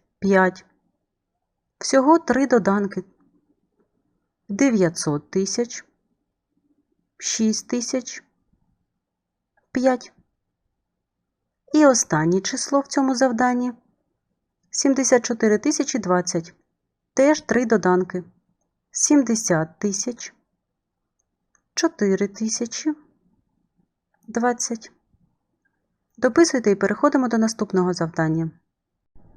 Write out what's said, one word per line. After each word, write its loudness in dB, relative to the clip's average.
п'ять. 2
Всього 4
три 0
доданки. 0
Дев'ятсот 0
тисяч, -4
шість -2
тисяч, -6
п'ять. -2
І 6
останнє 2
число -4
в -4
цьому 0
завданні. 0
Сімдесят 0
чотири 0
тисячі -2
двадцять. -2
Теж 4
три 0
доданки. 0
Сімдесят 0
тисяч, -6
чотири -2
тисячі, -6
двадцять. -4
Дописуйте 2
і 2
переходимо 2
до -2
наступного 0
завдання. -2